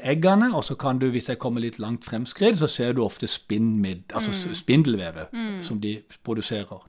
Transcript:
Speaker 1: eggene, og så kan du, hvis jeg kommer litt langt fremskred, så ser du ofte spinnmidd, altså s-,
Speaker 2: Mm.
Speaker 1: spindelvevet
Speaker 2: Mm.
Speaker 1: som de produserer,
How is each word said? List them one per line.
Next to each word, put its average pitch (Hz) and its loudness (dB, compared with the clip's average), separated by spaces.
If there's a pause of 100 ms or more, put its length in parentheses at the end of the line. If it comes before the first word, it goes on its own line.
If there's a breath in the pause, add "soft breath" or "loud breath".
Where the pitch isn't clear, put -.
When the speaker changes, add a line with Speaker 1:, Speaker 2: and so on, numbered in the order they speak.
Speaker 1:
eggene, 190 4
og 151 0
så 135 -6
kan 131 0
du, 131 2
hvis 120 -2
jeg 123 -4
kommer 120 -2
litt 113 -4
langt 113 -6
fremskred, 156 2
så 151 2
ser 123 0
du 127 2
ofte 107 -2
spinnmidd, 104 0 (100)
altså 113 -2
s-, 180 -4
Speaker 2:
Mm. 87 -6
Speaker 1:
spindelvevet 104 2
Speaker 2:
Mm. 214 -6
Speaker 1:
som 120 -6
de 107 -6 (220)
produserer, 104 -6